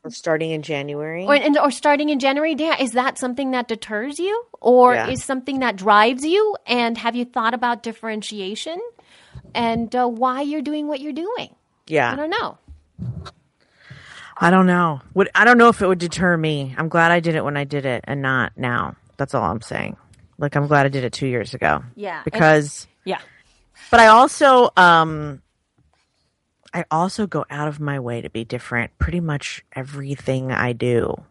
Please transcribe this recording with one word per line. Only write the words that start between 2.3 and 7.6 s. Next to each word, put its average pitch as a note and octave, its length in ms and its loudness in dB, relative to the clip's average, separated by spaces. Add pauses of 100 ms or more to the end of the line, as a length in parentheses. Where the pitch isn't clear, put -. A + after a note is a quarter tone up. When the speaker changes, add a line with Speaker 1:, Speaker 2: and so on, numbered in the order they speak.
Speaker 2:
Yeah, D#4 220 -2
is B3+ 120 -2
that B3 260 -2
something C4 340 -6
that B3 160 -4
deters A3+ 520 -8
you? G#4 260 -4 (160)
Or B3 320 6
Speaker 1:
Yeah. A#3 160 -2
Speaker 2:
is B3+ 140 -6
something C4 380 -6
that A#3 140 -2
drives G#3+ 480 2
you? G4+ 320 0 (120)
And A#3 320 -2
have A#3 160 -4
you A#3+ 100 -2
thought A#3+ 300 -4
about A#3+ 280 -4